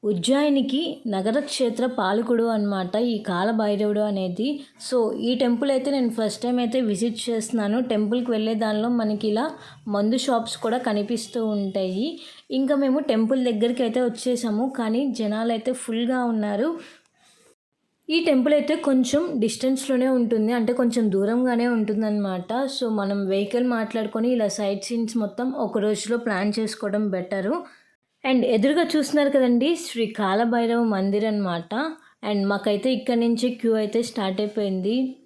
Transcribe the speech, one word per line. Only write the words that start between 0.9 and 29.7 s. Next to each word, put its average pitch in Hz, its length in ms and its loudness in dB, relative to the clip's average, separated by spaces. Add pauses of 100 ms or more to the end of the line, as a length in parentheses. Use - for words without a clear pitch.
నగరక్షేత్ర 233 720 0 (100)
పాలకుడు 226 480 2 (100)
అనమాట 202 420 -2 (180)
ఈ - 20 0 (140)
కాలభైరవుడు 208 800 0
అనేది. 190 360 -2 (400)
So, 254 120 0 (300)
ఈ 247 40 2 (100)
టెంపుల్ 247 320 2
అయితే 262 220 0
నేను 247 220 2
ఫస్ట్ 214 260 -2
టైమ్ 247 200 0
అయితే 240 160 0 (100)
విజిట్ 220 340 0
చేస్తున్నాను. 226 540 0 (120)
టెంపుల్కి 226 440 0
వెళ్ళే 220 280 0
దానిలో 214 280 0 (100)
మనకి 214 320 0
ఇలా 220 120 0 (520)
మందు 214 300 2
షాప్స్ 233 300 0 (100)
కూడా 226 200 2
కనిపిస్తూ 226 540 -2 (160)
ఉంటాయి. 190 500 -2 (540)
ఇంకా 277 240 2
మేము 269 260 2
టెంపుల్ 226 400 2
దగ్గరికి 240 380 0
అయితే 247 180 0
వచ్చేసాము, 233 640 -2 (100)
కానీ 226 240 0 (180)
జనాలు 220 360 -2
అయితే 226 260 -4
ఫుల్గా 240 380 -2 (120)
ఉన్నారు. 214 380 0 (1400)
ఈ 320 100 2 (100)
టెంపుల్ 277 300 4
అయితే 294 180 0 (100)
కొంచెం 262 340 2 (220)
డిస్టెన్స్‌లోనే 262 680 0 (100)
ఉంటుంది, 226 400 0
అంటే 233 220 0
కొంచెం 233 240 2 (120)
దూరంగానే 233 580 2
ఉంటుందన్నమాట. 208 760 -2 (260)
So, 247 80 -2 (160)
మనం 202 180 -2 (140)
వెహికల్ 202 420 0
మాట్లాడుకొని 220 640 -2
ఇలా 214 120 2 (100)
సైట్ 202 300 -2
సీయింగ్స్ 233 360 -2
మొత్తం 240 240 -4 (160)
ఒక 202 220 0
రోజులో 214 400 -2
ప్లాన్ 208 320 0
చేసుకోవడం 214 460 -2 (120)
బెటరు. 196 400 -2 (680)
And 262 180 2 (120)
ఎదురుగా 277 300 4 (100)
చూస్తున్నారు 294 400 2
కదండి, 247 340 4 (160)